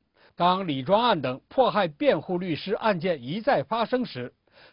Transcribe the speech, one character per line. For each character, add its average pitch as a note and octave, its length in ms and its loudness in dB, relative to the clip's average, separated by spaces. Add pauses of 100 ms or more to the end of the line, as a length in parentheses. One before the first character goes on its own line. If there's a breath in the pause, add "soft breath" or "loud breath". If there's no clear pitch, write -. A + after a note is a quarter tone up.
(360 soft breath)
当 F3+ 320 2
李 C3+ 160 -4
庄 G3 180 4
案 A3 180 2
等 B2+ 280 -4
迫 B3 200 4
害 F#3 200 0
辩 B3+ 320 0
护 F3+ 180 -4
律 F3+ 160 -2
师 F#3+ 200 -6
案 G3+ 260 0
件 D#3 240 -2
一 E3 160 -6
再 A3 240 2
发 A3+ 200 -2
生 B3+ 200 -2
时， B2 280 -10 (400 soft breath)